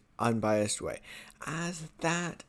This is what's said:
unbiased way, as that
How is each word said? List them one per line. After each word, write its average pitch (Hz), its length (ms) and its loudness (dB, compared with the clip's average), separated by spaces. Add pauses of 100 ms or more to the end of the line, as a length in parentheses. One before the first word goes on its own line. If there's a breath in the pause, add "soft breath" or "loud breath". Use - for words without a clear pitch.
(200)
unbiased 107 640 4
way, - 200 -4 (440 loud breath)
as 165 440 -4 (100)
that 170 500 0